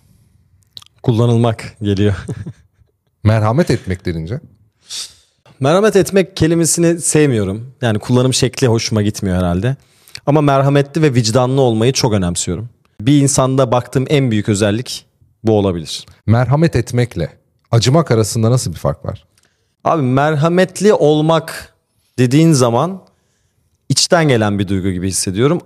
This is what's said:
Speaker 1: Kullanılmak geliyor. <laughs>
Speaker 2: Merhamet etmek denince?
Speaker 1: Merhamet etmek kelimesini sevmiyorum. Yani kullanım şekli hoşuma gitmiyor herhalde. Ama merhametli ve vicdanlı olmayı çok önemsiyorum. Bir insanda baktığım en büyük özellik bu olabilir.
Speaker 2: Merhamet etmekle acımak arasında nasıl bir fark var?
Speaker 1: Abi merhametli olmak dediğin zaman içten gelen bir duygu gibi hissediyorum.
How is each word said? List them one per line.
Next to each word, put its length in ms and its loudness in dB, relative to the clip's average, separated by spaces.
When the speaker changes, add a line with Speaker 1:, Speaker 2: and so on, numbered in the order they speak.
Speaker 1:
Kullanılmak 800 0
geliyor. 440 -2
<laughs> 540 -20
Speaker 2:
Merhamet 460 0
etmek 360 -4
denince? 340 -8
Speaker 1:
Merhamet 360 2
etmek 400 0
kelimesini 640 0
sevmiyorum. 840 0
Yani 160 0
kullanım 360 0
şekli 320 0
hoşuma 360 0
gitmiyor 340 -2
herhalde. 400 -2
Ama 140 2
merhametli 600 2
ve 120 2
vicdanlı 460 2
olmayı 320 2
çok 200 0
önemsiyorum. 560 -4
Bir 220 2
insanda 500 0
baktığım 360 -2
en 220 0
büyük 180 -2
özellik 580 -2
bu 80 2
olabilir. 540 -2
Speaker 2:
Merhamet 500 2
etmekle 520 -4
acımak 400 2
arasında 400 0
nasıl 220 -2
bir 60 -12
fark 260 -4
var? 200 -10
Speaker 1:
Abi 180 0
merhametli 920 0
olmak 840 0
dediğin 340 4
zaman 500 0
içten 400 0
gelen 300 2
bir 100 -2
duygu 220 -2
gibi 180 -4
hissediyorum. 580 -2